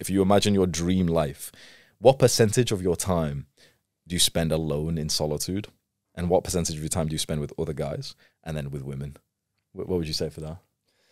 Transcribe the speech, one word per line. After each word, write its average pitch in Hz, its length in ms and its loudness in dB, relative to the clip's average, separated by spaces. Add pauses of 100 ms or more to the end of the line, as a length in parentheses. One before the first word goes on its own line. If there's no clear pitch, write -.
if - 80 -8
you 95 120 4
imagine 101 320 4
your 95 140 4
dream 87 400 2
life, 78 420 0 (500)
what 131 200 8
percentage 117 540 4
of 92 80 -2
your 90 160 2
time 78 500 -2 (580)
do 87 100 -6
you 85 40 0
spend 82 320 2
alone 80 460 -2
in 78 100 -4
solitude? 78 640 -4 (440)
And 87 160 -2
what 90 140 4
percentage 85 320 -2
of 76 60 -10
your 78 80 -4
time 80 180 -2
do 76 60 -4
you 78 60 -4
spend 78 200 -4
with 73 180 -6
other 80 140 -4
guys 73 440 -8 (280)
and 80 140 -8
then 71 120 -8
with 69 140 -10
women? 69 320 -10 (560)
Wh-, 92 160 -10
what 90 120 0
would 80 80 -4
you 76 60 -8
say 80 160 -4
for 78 120 -14
that? 78 160 -12 (540)